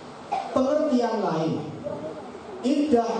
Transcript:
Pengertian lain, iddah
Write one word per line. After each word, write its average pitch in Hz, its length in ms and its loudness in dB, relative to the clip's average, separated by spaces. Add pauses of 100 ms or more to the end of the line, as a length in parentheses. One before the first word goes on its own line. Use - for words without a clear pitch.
(540)
Pengertian 247 640 2
lain, 160 460 0 (960)
iddah 247 580 4